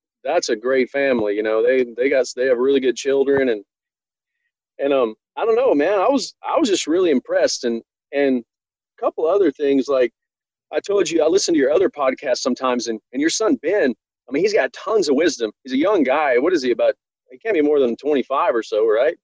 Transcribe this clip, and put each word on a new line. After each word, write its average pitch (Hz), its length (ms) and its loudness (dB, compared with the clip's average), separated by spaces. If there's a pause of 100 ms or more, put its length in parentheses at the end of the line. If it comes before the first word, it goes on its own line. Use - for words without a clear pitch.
(240)
that's 151 260 -2
a 120 60 -2
great 123 340 -2
family." 123 460 0
You 107 80 -2
know, 110 180 0
they, 127 240 2 (120)
they 131 120 0
got, 131 160 2 (100)
they 123 100 -2
have 127 120 2
really 135 220 2
good 127 160 0
children. 135 540 0
And, 107 140 -4 (1160)
and, 139 140 0
um, 120 200 0 (220)
I 160 100 -6
don't 226 100 2
know, 233 200 2
man, 180 240 2
I 190 80 2
was, 262 260 -2 (100)
I 147 140 -4
was 294 120 2
just 180 180 -2
really 175 240 2
impressed. 147 540 -2
And, 117 180 -4 (300)
and 135 300 0 (540)
a - 40 -20
couple 196 260 -2
other 180 240 2
things, 139 380 0
like 127 220 0 (600)
I 156 80 -4
told 196 300 0
you, 160 120 0
I 151 60 2
listen 180 260 2
to 151 60 2
your 135 120 4
other 170 180 2
podcast 131 480 -2
sometimes, 123 500 -2
and, 110 120 -6 (120)
and 127 80 -6
your 156 100 0
son, 180 320 0
Ben, 151 320 0 (340)
I - 40 -20
mean, 139 100 -2
he's 285 120 2
got 165 200 0
tons 415 360 -2
of - 60 2
wisdom. 131 360 -2 (120)
He's 131 100 -8
a 131 40 0
young 185 260 2
guy. 143 340 0
What 165 160 0
is 139 100 0
he, 123 80 0
about, 113 240 0 (340)
he 131 80 -20
can't 226 160 -4
be 156 80 2
more 147 180 2
than 120 180 0
twenty-five 139 580 -2
or 110 80 -2
so, 110 240 0
right? 120 360 0